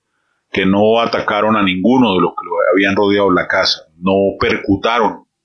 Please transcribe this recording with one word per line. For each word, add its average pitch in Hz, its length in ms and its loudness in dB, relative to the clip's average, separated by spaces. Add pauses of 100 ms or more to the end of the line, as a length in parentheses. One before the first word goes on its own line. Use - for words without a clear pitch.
(520)
que 98 140 -2
no 107 340 2
atacaron 110 560 0
a 107 60 2
ninguno 98 540 2
de 90 60 2
los 87 100 0
que - 140 -12
lo - 60 -10 (220)
habían 98 220 0
rodeado 101 360 2
la 85 160 0
casa, - 340 -2 (180)
no 95 400 0
percutaron 107 840 -2 (200)